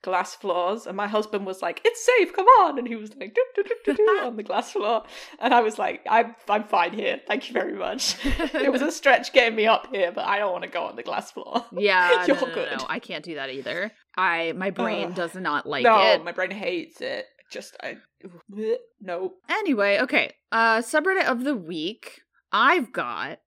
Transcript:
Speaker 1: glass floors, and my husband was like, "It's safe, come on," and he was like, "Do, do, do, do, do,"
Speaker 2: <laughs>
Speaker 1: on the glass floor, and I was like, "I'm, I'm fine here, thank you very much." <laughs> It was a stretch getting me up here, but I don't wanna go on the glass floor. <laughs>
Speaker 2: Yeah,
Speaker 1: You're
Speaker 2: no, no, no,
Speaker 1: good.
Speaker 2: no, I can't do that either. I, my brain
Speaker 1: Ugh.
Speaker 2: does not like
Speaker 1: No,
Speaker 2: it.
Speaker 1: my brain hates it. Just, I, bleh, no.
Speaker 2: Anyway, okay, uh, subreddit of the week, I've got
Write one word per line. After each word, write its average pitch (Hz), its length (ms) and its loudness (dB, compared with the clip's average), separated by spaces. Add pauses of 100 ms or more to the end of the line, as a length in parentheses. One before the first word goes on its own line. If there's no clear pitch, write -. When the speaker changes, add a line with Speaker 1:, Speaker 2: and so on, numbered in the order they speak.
Speaker 1:
glass 185 320 -2
floors, 185 540 -2
and 185 80 -10
my 202 120 -4
husband 214 380 -2
was 185 160 -8
like, 170 220 -6
"It's 466 220 2
safe, 453 280 4
come 381 120 -2 (160)
on," 302 180 2
and 240 80 -6
he 226 80 -6
was 214 220 -14
like, 202 180 -10
"Do, 508 80 2 (100)
do, 392 100 0
do, 466 200 -4
do, 392 120 0
do," 427 80 2
Speaker 2:
<laughs> 415 200 4
Speaker 1:
on 233 140 -6
the 214 60 -8
glass 214 280 -2
floor, 359 320 0 (380)
and 233 120 4
I 240 60 8
was 214 180 0
like, - 320 -4
"I'm, 233 260 2 (120)
I'm 214 160 0
fine 196 300 2
here, 208 340 -2
thank - 220 -4
you - 40 -14
very - 200 -2
much." 185 480 -4
<laughs> - 40 -8 (280)
It 277 180 2
was 254 100 0
a 320 120 0
stretch - 400 2
getting 226 240 4
me 214 100 4
up 220 260 4
here, 180 200 0
but - 120 -4
I 202 140 0
don't 196 140 -2
wanna 175 160 -8
go 170 160 -4
on 214 100 -8
the - 80 -12
glass - 280 -6
floor. - 380 -6
<laughs> 185 80 -10
Speaker 2:
Yeah, 180 480 4
Speaker 1:
You're 269 120 4
Speaker 2:
no, - 60 -4
no, 254 40 -4
no, 165 60 -8
Speaker 1:
good. 165 260 -6
Speaker 2:
no, 135 80 -8
I - 120 -6
can't 160 260 -12
do 165 100 -10
that 135 140 -8
either. 165 420 -8 (260)
I, 170 380 0
my 190 140 -2
brain 208 400 -2
Speaker 1:
Ugh. 185 60 -10
Speaker 2:
does 175 200 -6
not 160 300 -2
like 143 180 -4
Speaker 1:
No, 220 300 8
Speaker 2:
it. 160 100 2
Speaker 1:
my 170 80 -8
brain 180 200 -4
hates 185 500 -6
it. 127 240 -6 (260)
Just, - 320 -14
I, 120 140 -10 (520)
bleh, 220 260 -2 (260)
no. 180 320 -6 (160)
Speaker 2:
Anyway, 262 540 2
okay, 262 280 0 (180)
uh, 226 280 2
subreddit 311 480 0
of 247 180 -2
the 285 140 0
week, 170 640 -10 (320)
I've 254 400 2
got 123 540 -6